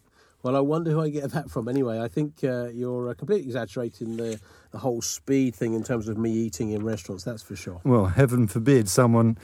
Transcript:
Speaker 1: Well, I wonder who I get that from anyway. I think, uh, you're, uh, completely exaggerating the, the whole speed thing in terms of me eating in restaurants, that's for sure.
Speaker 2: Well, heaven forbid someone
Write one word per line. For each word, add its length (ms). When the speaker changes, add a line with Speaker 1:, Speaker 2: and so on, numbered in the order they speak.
Speaker 1:
Well, 140
I 40
wonder 300
who 100
I 100
get 220
that 180
from 180
anyway. 320
I 80
think, 360
uh, 240
you're, 420
uh, 40
completely 320
exaggerating 680
the, 240
the 80
whole 240
speed 520
thing 200
in 100
terms 240
of 80
me 160
eating 380
in 140
restaurants, 400
that's 180
for 140
sure. 280
Speaker 2:
Well, 220
heaven 400
forbid 420
someone 540